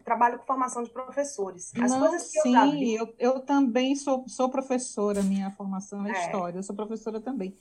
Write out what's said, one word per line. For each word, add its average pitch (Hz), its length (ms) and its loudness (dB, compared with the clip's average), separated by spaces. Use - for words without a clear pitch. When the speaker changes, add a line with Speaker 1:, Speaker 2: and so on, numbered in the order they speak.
Speaker 1:
trabalho 240 340 2
com - 60 -18
formação 254 380 -2
de 226 60 -8
professores. 247 920 -6
As 247 100 4
Speaker 2:
Não, 262 80 2
Speaker 1:
coisas 330 320 2
que 311 80 0
eu 302 100 4
já 247 160 8
Speaker 2:
sim, 294 140 2
Speaker 1:
vi 233 160 2
Speaker 2:
eu, 226 240 -4
eu 262 220 2
também 262 560 2
sou, 262 320 0
sou 254 200 0
professora, 247 720 -2
minha 196 300 0
formação 196 560 -8
é 208 40 -4
Speaker 1:
É. - 20 -4
Speaker 2:
história, 175 460 -4
eu 196 40 -8
sou 202 100 -8
professora 214 460 -6
também. 208 420 -6